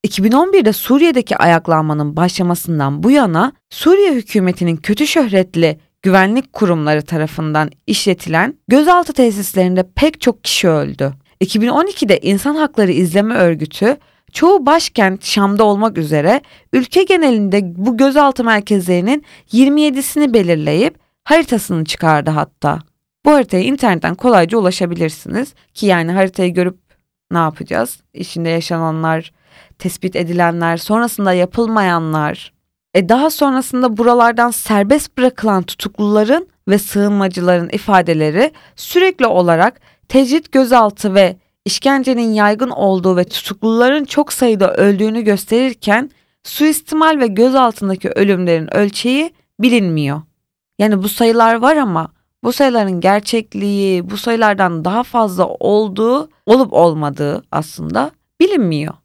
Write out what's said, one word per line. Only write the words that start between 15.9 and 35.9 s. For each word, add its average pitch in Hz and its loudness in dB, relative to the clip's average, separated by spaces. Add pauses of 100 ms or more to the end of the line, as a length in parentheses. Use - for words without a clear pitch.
üzere 156 0 (320)
ülke 262 0
genelinde 240 2 (160)
bu 220 -2
gözaltı 269 2
merkezlerinin 202 0 (280)
yirmi 277 4
yedisini 285 0
belirleyip 170 0 (260)
haritasını 233 0
çıkardı 156 0
hatta. 151 -4 (460)
Bu 294 6
haritaya 220 2
internetten 214 0
kolayca 208 2
ulaşabilirsiniz 180 -4 (200)
ki - -4
yani 170 0
haritayı 185 -2
görüp 180 -2 (520)
ne 175 -2
yapacağız? - -4 (140)
İçinde 170 -8
yaşananlar, 160 -4 (460)
tespit - -8
edilenler, 170 -2
sonrasında 214 -2
yapılmayanlar. 180 -2 (420)
E, 180 2
daha 269 2
sonrasında 254 -2
buralardan 240 2
serbest 214 -2
bırakılan 220 0
tutukluların 214 -2 (200)